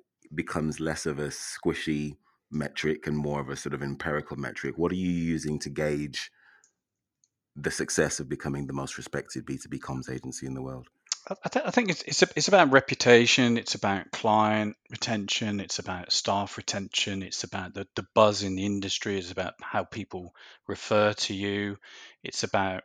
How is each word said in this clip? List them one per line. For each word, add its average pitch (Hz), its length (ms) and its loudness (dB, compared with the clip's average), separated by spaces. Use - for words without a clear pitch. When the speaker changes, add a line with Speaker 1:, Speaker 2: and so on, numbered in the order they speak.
Speaker 1:
becomes 78 440 -4
less 78 280 -4
of 73 120 -4
a 73 100 -2
squishy 73 880 -4
metric 76 560 -4
and 76 100 -2
more 73 240 -2
of 65 80 -6
a 69 80 -6
sort 69 180 -6
of 67 80 -6
empirical 71 540 -4
metric? 67 400 -6
What 85 160 2
are 90 40 -2
you 92 140 0
using 82 500 -2
to 73 100 -8
gauge 73 600 -4
the 73 140 -2
success - 500 0
of 67 80 -8
becoming 71 380 -6
the 67 80 -8
most 69 240 -6
respected - 480 -8
B 67 100 -6
two - 140 -12
B 67 80 -8
comms 131 320 -8
agency 131 360 -10
in - 60 -6
the 131 100 -8
world? 127 260 -10
Speaker 2:
I, 196 60 -6
I - 40 -4
th-, 294 160 0
I 214 60 -4
think 226 200 2
it's, 160 120 -4
it's - 200 2
a-, - 140 6
it's 156 120 0
about 180 220 8
reputation, 120 840 8
it's - 180 -2
about 98 380 -2
client 107 640 4
retention, 107 680 -2
it's 92 200 -6
about 90 340 -4
staff 101 440 0
retention, 98 680 -4
it's - 220 -6
about 92 300 -8
the, 98 120 -8
the 95 180 -6
buzz 104 280 8
in 95 140 -2
the 95 100 0
industry, 101 520 -2
it's 90 140 -8
about 92 280 -6
how 98 240 -2
people 92 500 -10
refer 104 460 4
to - 200 -4
you, 101 440 -2
it's - 220 -6
about 95 400 0